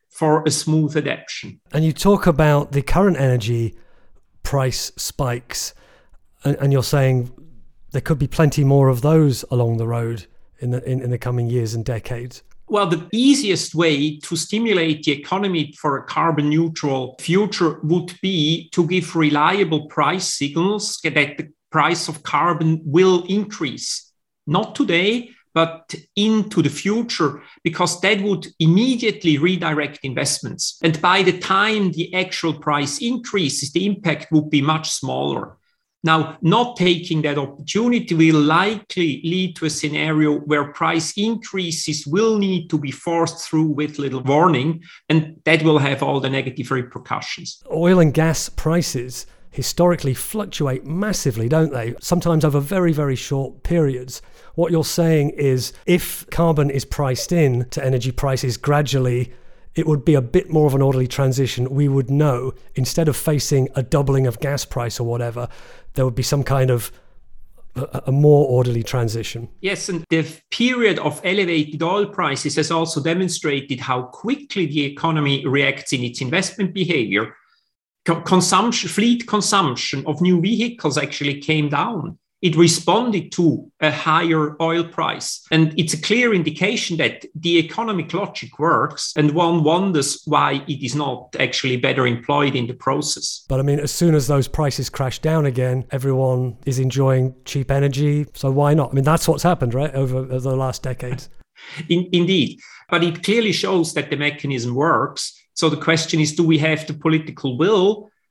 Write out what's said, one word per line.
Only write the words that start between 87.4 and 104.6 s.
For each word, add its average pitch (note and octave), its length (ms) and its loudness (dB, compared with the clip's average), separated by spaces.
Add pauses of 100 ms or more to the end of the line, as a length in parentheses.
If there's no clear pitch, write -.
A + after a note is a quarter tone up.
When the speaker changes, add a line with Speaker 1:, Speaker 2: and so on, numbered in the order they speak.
Speaker 1:
economic F3 560 -4
logic F3+ 420 -8
works, D3+ 580 0
and D3 200 4
one E3+ 280 2
wonders E3 600 0
why C#3+ 420 0
it - 160 -6
is B2 120 -4
not C#3+ 440 -6
actually B2+ 380 0
better C3 300 2
employed C#3+ 480 0
in B2 100 -4
the A#2+ 80 -8
process. - 720 -6
Speaker 2:
But C3 120 0
I - 20 0
mean, C#3+ 180 0
as D3 120 -4
soon E3+ 240 2
as C#3+ 100 2
those C#3 220 2
prices C#3+ 420 -2
crash - 300 -4
down D#3 260 0
again, B2+ 460 -2
everyone C3 720 0
is C3 140 -2
enjoying C3 560 2 (100)
cheap C3+ 240 -4
energy. C#3+ 640 2
So - 160 -4
why C#3+ 240 2
not? D3+ 160 2
I - 40 -6
mean, C#3 100 2
that's D#3 240 2
what's D3+ 160 2
happened, C#3 320 2
right, C#3 180 -2
over, C3 240 -2
over B2+ 220 -4
the C3 160 -2
last C3 260 -4
decades. B2 480 -8 (300)
Speaker 1:
<laughs> - 300 -10
In-, F3 220 2
indeed. F3 480 2 (300)
But E3+ 140 2
it E3+ 180 0
clearly A3 300 2
shows F3+ 420 0
that C#3+ 160 -4
the C#3 80 -2
mechanism C#3 560 -4